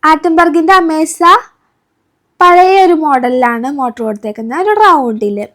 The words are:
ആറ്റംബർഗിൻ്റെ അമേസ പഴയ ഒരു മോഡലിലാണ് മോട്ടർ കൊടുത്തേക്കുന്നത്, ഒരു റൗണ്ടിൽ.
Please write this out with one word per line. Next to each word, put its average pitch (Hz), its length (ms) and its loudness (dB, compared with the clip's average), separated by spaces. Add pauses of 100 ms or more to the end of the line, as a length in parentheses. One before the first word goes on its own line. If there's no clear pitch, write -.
ആറ്റംബർഗിൻ്റെ 320 720 0
അമേസ 320 440 -2 (1200)
പഴയ 359 320 4 (100)
ഒരു 349 140 4
മോഡലിലാണ് 254 760 -2
മോട്ടർ 254 320 -6
കൊടുത്തേക്കുന്നത്, 220 580 -8
ഒരു 415 140 -2
റൗണ്ടിൽ. 247 640 0 (180)